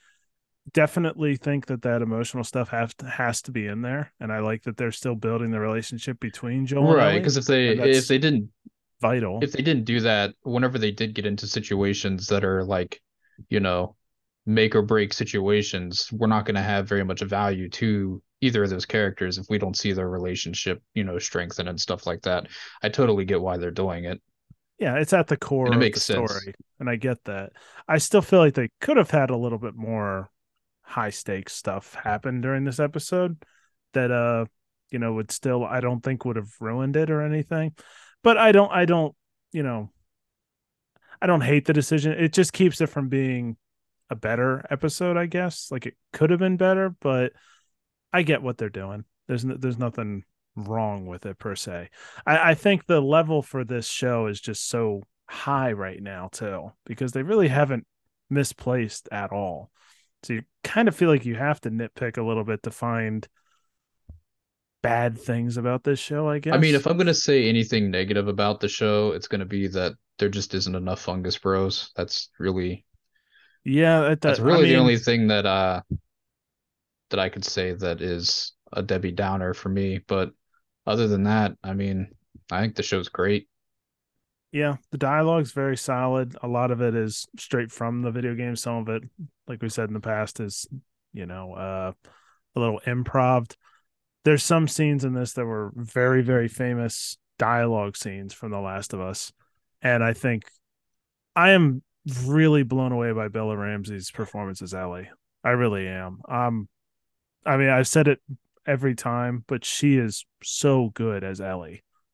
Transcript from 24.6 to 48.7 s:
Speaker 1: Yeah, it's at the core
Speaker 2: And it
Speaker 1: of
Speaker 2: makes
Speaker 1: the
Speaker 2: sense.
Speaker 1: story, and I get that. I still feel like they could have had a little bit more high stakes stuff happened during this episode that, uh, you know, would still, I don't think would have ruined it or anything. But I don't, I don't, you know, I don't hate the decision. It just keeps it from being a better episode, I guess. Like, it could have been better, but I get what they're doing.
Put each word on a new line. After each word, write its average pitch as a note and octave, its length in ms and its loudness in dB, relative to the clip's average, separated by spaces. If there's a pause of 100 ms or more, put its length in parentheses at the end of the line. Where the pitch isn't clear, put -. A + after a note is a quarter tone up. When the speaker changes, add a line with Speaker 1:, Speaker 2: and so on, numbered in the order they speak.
Speaker 1:
Yeah, C3+ 180 0
it's D3+ 140 0
at C#3 140 6
the D3 120 0
core C3+ 280 0
Speaker 2:
And A#2+ 80 4
it A#2 40 6
Speaker 1:
of - 20 6
Speaker 2:
makes A2 260 2
Speaker 1:
the G#2+ 80 0
Speaker 2:
sense. A2 180 0
Speaker 1:
story, G2 220 -10 (260)
and C3 80 -6
I A#2+ 100 -2
get B2 260 -4
that. G2 300 -8 (340)
I D#3+ 100 2
still F#3+ 240 4
feel - 160 6
like D#3 160 8
they A#2+ 160 -2 (100)
could D4+ 180 2
have F#3+ 120 4
had C3+ 220 2
a B2+ 40 0
little A#2 220 -2
bit G#2+ 160 -8
more G#2+ 560 -4 (580)
high A2 220 -4
stakes G2 440 -8
stuff - 400 -8
happened A#2+ 480 -4
during C3+ 220 -2
this C3+ 160 -4
episode E3 640 -2 (500)
that, B2+ 160 0
uh, A#2+ 360 0 (440)
you B2 100 -8
know, A2+ 140 -2
would A2 180 -6
still, B2 340 -2
I B2+ 160 -2
don't B2 200 -2
think C3 220 -4
would A#2+ 140 -4
have G#2+ 120 -8 (100)
ruined C3 360 -2
it D#3 160 2
or D3+ 100 0
anything. D#3 520 -2 (500)
But A#3 140 6
I A3 160 8
don't, G3+ 180 8
I F3+ 140 4
don't, E3 280 4 (380)
you D#3 120 -2
know, A2+ 280 -4 (1300)
I F3 60 0
don't E3+ 140 4
hate C#3+ 240 4
the D#3+ 80 2
decision. D3+ 400 2
It E3 180 0
just F3+ 220 2
keeps F3+ 260 4
it D#3+ 80 2
from C3+ 220 -4
being B2 480 -2 (520)
a B2 60 -6
better A#2+ 540 0
episode, F3 480 -2
I F3 80 0
guess. F3 460 -4
Like, C3 140 -8
it - 100 -12 (180)
could D#3 160 4
have F3 100 4
been F#3 180 2
better, F#3+ 440 2
but B2+ 320 0 (800)
I F3+ 80 4
get D3 200 2
what B2 160 -6
they're A2 120 -4
doing. G2 340 -10 (240)